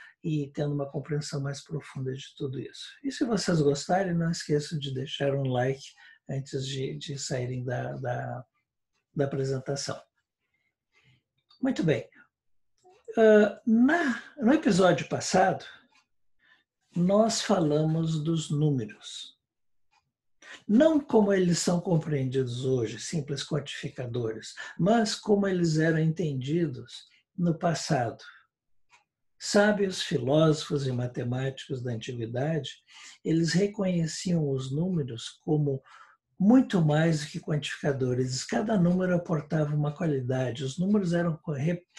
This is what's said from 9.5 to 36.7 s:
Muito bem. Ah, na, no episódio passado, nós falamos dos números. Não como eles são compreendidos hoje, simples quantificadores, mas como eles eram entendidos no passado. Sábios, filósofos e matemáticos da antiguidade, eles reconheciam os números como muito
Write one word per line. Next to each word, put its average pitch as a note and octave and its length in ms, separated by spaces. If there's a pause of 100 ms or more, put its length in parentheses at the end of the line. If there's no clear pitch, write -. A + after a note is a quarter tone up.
Muito C4 240
bem. C#3 240 (1120)
Ah, G#3+ 480
na, B3+ 560 (160)
no B3+ 160
episódio F3+ 560
passado, F#3 560 (1300)
nós G3 460
falamos D#3+ 840
dos E3 280
números. C#3+ 880 (1300)
Não D4 320
como G#3+ 340
eles F3+ 260
são F3 200
compreendidos C3 840
hoje, A#2+ 340
simples D3+ 440
quantificadores, B2 1080 (240)
mas G#3+ 380
como G3+ 320
eles E3+ 300
eram D#3+ 200
entendidos D3+ 1080 (300)
no E3+ 200
passado. C#3+ 640 (1200)
Sábios, G3+ 640
filósofos D3 800
e C3 60
matemáticos B2 920
da B2 120
antiguidade, B2 880 (400)
eles E3 300
reconheciam F3 960
os C3 220
números D3 580
como D3 520 (560)
muito G#3 440